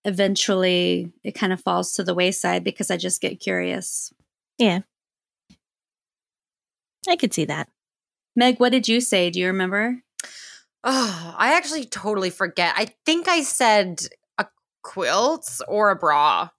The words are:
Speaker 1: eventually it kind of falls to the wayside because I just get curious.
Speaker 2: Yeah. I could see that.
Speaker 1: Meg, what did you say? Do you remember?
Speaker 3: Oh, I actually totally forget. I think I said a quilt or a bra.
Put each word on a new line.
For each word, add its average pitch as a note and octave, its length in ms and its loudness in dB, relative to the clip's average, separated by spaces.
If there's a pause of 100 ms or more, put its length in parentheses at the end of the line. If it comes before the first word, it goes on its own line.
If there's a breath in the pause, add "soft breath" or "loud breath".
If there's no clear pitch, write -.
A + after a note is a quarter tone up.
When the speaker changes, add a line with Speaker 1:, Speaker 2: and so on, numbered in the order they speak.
Speaker 1:
eventually F#3 1040 0 (120)
it G#3 100 -8
kind F#3+ 200 -2
of F3+ 100 -4
falls F3+ 320 -2
to G3+ 100 -4
the F3 100 -2
wayside F3+ 480 0
because G3 280 -6
I F3 80 -2
just F3+ 240 -4
get - 180 -6
curious. F#3 720 -6 (460)
Speaker 2:
Yeah. G3 220 4 (2250)
I F4 80 4
could B3 180 -2
see D#3+ 120 0
that. D3 220 -6 (680)
Speaker 1:
Meg, B3 220 4
what B3 140 4
did B3+ 160 2
you A#3 120 2
say? F3+ 300 2
Do F3+ 100 -6
you F3+ 60 0
remember? G3 560 -2 (800 loud breath)
Speaker 3:
Oh, G3+ 560 -2
I C4 160 4
actually D#4 300 -2
totally G3 460 -2
forget. F3 460 0
I A3 100 0 (200)
think E4+ 220 2
I E4+ 140 2
said G#3 600 2 (360)
a G#3 80 -2 (360)
quilt F#3+ 840 -2
or G#3 220 4
a F#3+ 60 0
bra. D3 520 2 (100)